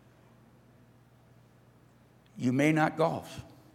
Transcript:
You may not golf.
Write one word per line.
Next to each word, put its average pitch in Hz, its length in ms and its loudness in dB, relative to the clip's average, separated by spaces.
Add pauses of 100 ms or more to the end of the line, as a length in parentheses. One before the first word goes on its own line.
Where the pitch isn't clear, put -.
(2250)
You 120 160 0
may 143 200 4
not 156 240 0
golf. 160 460 -4 (320)